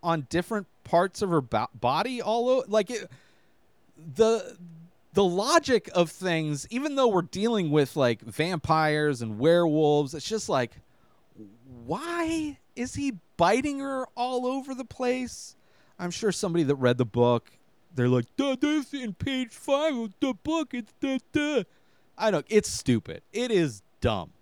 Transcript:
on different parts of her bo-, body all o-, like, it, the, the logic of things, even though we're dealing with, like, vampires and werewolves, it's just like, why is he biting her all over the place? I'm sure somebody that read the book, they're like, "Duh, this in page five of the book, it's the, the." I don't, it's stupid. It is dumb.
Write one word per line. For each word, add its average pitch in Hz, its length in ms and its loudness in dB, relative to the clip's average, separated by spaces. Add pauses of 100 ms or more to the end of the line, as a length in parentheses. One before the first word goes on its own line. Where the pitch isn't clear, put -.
on 165 280 0
different 180 360 -4 (180)
parts 185 380 0
of 190 80 -2
her 160 100 4
bo-, 113 340 -2
body 175 460 -2
all 233 280 0
o-, 254 200 2
like, 208 220 0
it, 233 200 -8 (1040)
the, 220 420 2 (580)
the 196 100 4
logic 226 720 2
of 175 160 2
things, 160 600 -4
even 277 260 -4
though 254 120 4
we're 185 140 2
dealing 202 480 -2
with, 147 260 2
like, 120 240 2
vampires 151 1000 0
and 110 160 -6
werewolves, 151 760 4
it's 147 140 -10
just 220 200 -6
like, 131 240 0 (1120)
why 320 720 -4 (180)
is 233 180 -8
he 277 200 -4 (220)
biting 262 420 2
her 269 280 -6 (100)
all 247 300 -2
over 269 280 -4
the 247 100 -10
place? 247 720 -6 (420)
I'm 175 120 -6
sure 196 220 0
somebody 170 320 0
that 139 120 2
read 123 220 2
the 123 80 2
book, 120 440 2 (420)
they're 123 160 2
like, 123 180 4 (100)
"Duh, 269 180 0
this 294 400 0
in 247 200 -8
page 262 360 -4
five 285 460 0
of 226 240 -6
the 269 120 0
book, 302 420 -4
it's 240 260 -10
the, 269 200 -2 (120)
the." 294 340 0 (500)
I 196 140 0
don't, 156 180 0
it's - 220 2
stupid. - 520 -2 (100)
It 240 180 -2
is 160 320 0 (180)
dumb. 101 300 -2 (120)